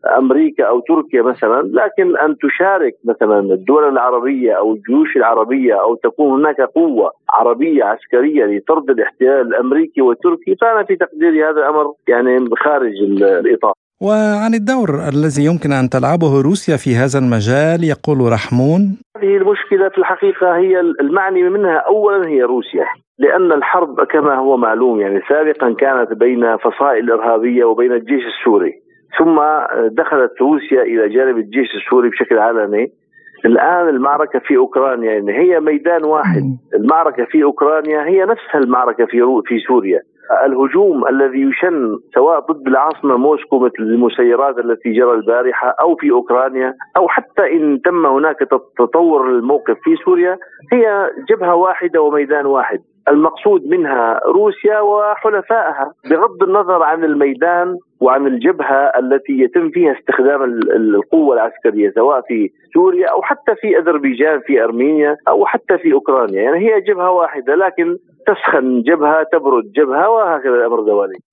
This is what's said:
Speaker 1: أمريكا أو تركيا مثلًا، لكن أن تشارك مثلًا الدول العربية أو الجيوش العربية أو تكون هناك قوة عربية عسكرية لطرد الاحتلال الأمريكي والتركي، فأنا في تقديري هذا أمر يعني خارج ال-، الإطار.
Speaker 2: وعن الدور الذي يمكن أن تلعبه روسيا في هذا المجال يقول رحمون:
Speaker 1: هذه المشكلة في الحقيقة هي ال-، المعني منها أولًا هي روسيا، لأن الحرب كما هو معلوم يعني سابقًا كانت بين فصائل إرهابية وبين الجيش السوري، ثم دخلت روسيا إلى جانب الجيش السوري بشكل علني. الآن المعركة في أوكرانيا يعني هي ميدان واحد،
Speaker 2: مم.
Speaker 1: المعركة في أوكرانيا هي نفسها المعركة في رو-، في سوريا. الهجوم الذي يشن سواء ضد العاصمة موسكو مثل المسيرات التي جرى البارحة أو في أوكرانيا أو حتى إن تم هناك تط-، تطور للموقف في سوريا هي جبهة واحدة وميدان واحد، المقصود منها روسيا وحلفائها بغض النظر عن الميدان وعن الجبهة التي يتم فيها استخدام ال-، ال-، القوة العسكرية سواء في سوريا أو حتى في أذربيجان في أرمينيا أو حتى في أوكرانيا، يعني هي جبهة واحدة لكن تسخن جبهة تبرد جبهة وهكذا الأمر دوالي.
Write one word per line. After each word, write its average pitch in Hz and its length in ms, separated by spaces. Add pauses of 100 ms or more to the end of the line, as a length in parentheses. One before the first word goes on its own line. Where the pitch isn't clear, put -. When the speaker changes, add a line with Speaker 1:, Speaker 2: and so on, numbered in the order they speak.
(180)
Speaker 1:
أمريكا 135 460
أو 117 160
تركيا 151 420
مثلًا، 113 400
لكن 123 560
أن 151 200
تشارك 170 560 (120)
مثلًا 107 340
الدول 98 500
العربية 127 640
أو 104 200
الجيوش 127 440
العربية 117 640
أو 113 140
تكون 135 440
هناك 147 220
قوة 123 500 (220)
عربية 120 500
عسكرية 123 600
لطرد 131 440
الاحتلال 127 520
الأمريكي 127 600
والتركي، 170 600
فأنا 226 220
في 196 120
تقديري 160 480
هذا 151 260
أمر 151 240 (140)
يعني 123 500
خارج 135 440
ال-، 98 220
الإطار. 98 500 (280)
Speaker 2:
وعن 214 520
الدور 226 360 (240)
الذي 143 320
يمكن 156 260
أن 127 180
تلعبه 139 520
روسيا 160 360
في 123 180
هذا 131 240
المجال 131 640
يقول 139 480
رحمون: 127 500 (360)
Speaker 1:
هذه 202 200
المشكلة 196 520
في - 80
الحقيقة 180 580
هي 185 240
ال-، 170 220
المعني 185 480
منها 190 280
أولًا 202 500
هي 143 160
روسيا، 123 420 (340)
لأن - 320
الحرب 160 520
كما 147 320
هو 131 220
معلوم 117 420
يعني 98 300
سابقًا 151 500
كانت 127 340
بين 117 440
فصائل 120 540
إرهابية 117 540
وبين 120 260
الجيش 123 340
السوري، 104 480 (460)
ثم 165 200 (520)
دخلت 127 400 (100)
روسيا 135 400
إلى 113 280
جانب 127 280
الجيش 113 380
السوري 120 340
بشكل 117 280
علني. 107 540 (540)
الآن 170 440
المعركة 143 500
في 135 180
أوكرانيا 127 540
يعني 101 280
هي 175 200
ميدان 156 440
واحد، 156 380
Speaker 2:
مم. 127 380
Speaker 1:
المعركة 139 460
في 156 180
أوكرانيا 151 600
هي 190 200
نفسها 226 320
المعركة 123 480
في 120 160
رو-، 123 240
في 117 220
سوريا. 98 320 (460)
الهجوم 139 600
الذي 135 340
يشن 135 560 (180)
سواء 147 240
ضد 143 280
العاصمة 139 500
موسكو 139 420
مثل 123 200
المسيرات 120 800
التي 117 340
جرى 120 220
البارحة 120 680
أو 165 140
في 147 160
أوكرانيا 131 600 (240)
أو 180 100
حتى - 460
إن 151 320
تم 175 200
هناك 143 340
تط-، - 380
تطور 143 540
للموقف 127 520
في 165 120 (100)
سوريا 180 320 (360)
هي 214 360 (200)
جبهة 185 260
واحدة 175 460
وميدان 147 440
واحد، 127 340 (300)
المقصود 156 580
منها 139 580
روسيا 208 540
وحلفائها 208 1120 (180)
بغض 185 340
النظر 185 400
عن 160 200
الميدان 160 760 (240)
وعن 131 260
الجبهة 139 720
التي 135 340
يتم 135 360
فيها 156 300
استخدام 135 440
ال-، 117 280
ال-، 107 240
القوة 107 400
العسكرية 107 600
سواء 127 260
في 110 280 (240)
سوريا 175 340
أو 185 140
حتى 190 340
في 208 220
أذربيجان 151 680
في 127 180
أرمينيا 147 540 (100)
أو 196 180
حتى - 320
في 160 160
أوكرانيا، 120 480
يعني 135 160
هي 214 240
جبهة 185 300
واحدة 147 440
لكن 175 420 (300)
تسخن 131 540
جبهة 151 500
تبرد 139 320 (120)
جبهة 147 340
وهكذا 165 440
الأمر 117 280
دوالي. 101 360 (140)